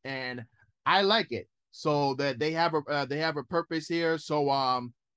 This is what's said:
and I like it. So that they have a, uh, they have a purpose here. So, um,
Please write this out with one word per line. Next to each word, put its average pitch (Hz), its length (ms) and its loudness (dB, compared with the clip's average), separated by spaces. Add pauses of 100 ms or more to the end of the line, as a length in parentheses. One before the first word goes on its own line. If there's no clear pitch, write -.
and 127 400 -6 (400)
I 180 160 4
like 208 300 2
it. 110 160 -6 (240)
So 147 440 0
that 135 240 -2
they 151 120 0
have 165 220 2
a, 156 160 2
uh, 143 160 0
they 139 120 -4
have 156 200 -2
a 139 60 -6
purpose 165 440 -4
here. 165 300 0
So, 147 320 0
um, 127 440 0 (240)